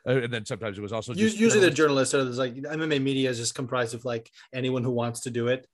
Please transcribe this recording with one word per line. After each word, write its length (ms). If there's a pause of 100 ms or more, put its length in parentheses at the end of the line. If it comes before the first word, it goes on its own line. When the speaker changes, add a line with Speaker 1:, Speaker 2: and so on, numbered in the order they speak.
Speaker 1:
uh, 160
and 100
then 140
sometimes 320
it 20
was 120
also 200
Speaker 2:
Us-, 60
Speaker 1:
just 180
Speaker 2:
usually 240
the 100
Speaker 1:
journalists. 420
Speaker 2:
journalists 20
are, 100
there's, 140
like, 340
M 80
M 120
A 60
media 300
is 80
just 180
comprised 400
of, 120
like, 240 (240)
anyone 280
who 100
wants 280
to 100
do 180
it. 260